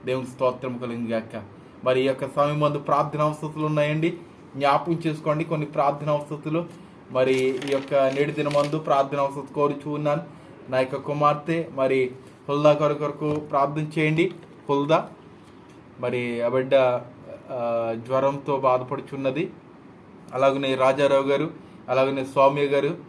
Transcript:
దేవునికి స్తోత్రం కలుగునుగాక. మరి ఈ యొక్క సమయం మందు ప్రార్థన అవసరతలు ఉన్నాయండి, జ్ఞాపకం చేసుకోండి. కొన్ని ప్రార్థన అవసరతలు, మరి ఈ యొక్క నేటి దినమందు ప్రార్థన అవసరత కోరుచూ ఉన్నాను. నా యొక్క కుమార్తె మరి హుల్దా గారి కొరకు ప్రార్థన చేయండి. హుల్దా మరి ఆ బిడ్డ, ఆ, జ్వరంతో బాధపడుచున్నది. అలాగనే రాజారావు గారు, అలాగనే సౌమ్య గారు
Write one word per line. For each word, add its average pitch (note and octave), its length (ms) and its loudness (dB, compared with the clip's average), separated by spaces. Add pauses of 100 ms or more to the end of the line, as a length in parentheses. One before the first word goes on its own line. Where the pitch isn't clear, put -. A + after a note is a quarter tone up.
దేవునికి B2+ 280 -4
స్తోత్రం B2+ 480 -2
కలుగునుగాక. A#2 520 -6 (520)
మరి B2+ 180 4
ఈ - 40 2
యొక్క C3+ 160 -2 (120)
సమయం D3 260 2
మందు D3 160 0 (100)
ప్రార్థన D3 380 0
అవసరతలు D3+ 440 -4
ఉన్నాయండి, D3+ 400 0 (460)
జ్ఞాపకం D3 480 2
చేసుకోండి. D#3 480 -2
కొన్ని D3+ 140 -2 (100)
ప్రార్థన D3 400 0
అవసరతలు, D3+ 440 -4 (560)
మరి C3 200 4 (320)
ఈ - 60 -4
యొక్క C3+ 200 -2 (220)
నేటి D3 220 0
దినమందు D3 400 0 (100)
ప్రార్థన C#3 360 2
అవసరత C#3 240 -6 (100)
కోరుచూ C#3+ 300 0 (100)
ఉన్నాను. D3+ 240 0 (480)
నా C3 120 0
యొక్క C3+ 240 -4
కుమార్తె D3 500 2 (220)
మరి C3+ 220 4 (480)
హుల్దా D3 320 6
గారి D3 220 2
కొరకు D3 260 -4 (240)
ప్రార్థన D3 420 0
చేయండి. D#3+ 320 2 (400)
హుల్దా C#3+ 320 2 (1040)
మరి B2 180 -2 (260)
ఆ - 80 0
బిడ్డ, C3 200 2 (840)
ఆ, A#2+ 40 -6 (460)
జ్వరంతో C#3 480 0 (120)
బాధపడుచున్నది. C3+ 760 -2 (920)
అలాగనే C3+ 340 2 (120)
రాజారావు C3+ 480 4
గారు, C#3+ 180 2 (440)
అలాగనే C3+ 320 2 (100)
సౌమ్య C#3+ 400 4
గారు C#3+ 180 2 (160)